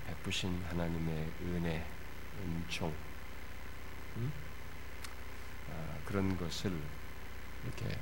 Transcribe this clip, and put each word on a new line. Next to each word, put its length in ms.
베푸신 600
하나님의 640
은혜, 440
은총, 520
음? 140
아, 340
그런 320
것을 340
이렇게 380